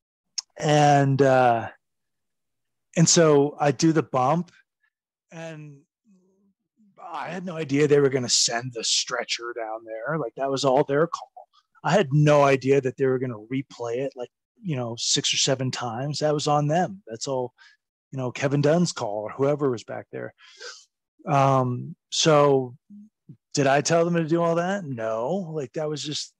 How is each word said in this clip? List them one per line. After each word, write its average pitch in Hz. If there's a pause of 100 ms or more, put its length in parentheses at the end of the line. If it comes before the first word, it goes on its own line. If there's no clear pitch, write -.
(600)
And, 147
uh, 127 (1300)
and 165
so 147
I 147
do 160
the 151
bump, 139 (800)
and 156 (1200)
I 156
had 180
no 175
idea 147
they 143
were 139
gonna 127
send 120
the 110
stretcher 120
down 113
there. 113
Like, 120
that 135
was 135
all 135
their 143
call. - (540)
I 151
had 180
no 147
idea 135
that 127
they 139
were 131
gonna 123
replay 120
it, 143
like, 123 (320)
you 170
know, 117
six -
or -
seven 131
times. 127
That 151
was 151
on 147
them. 170
That's 113
all, 127 (580)
you 139
know, 127
Kevin 147
Dunn's 165
call 107
or 107
whoever 139
was 113
back 113
there. 123 (960)
Um, 135 (140)
so 143 (800)
did 139
I 143
tell 170
them 175
to 165
do 170
all 170
that? 180
No, 127
like, 147
that 156
was 143
just -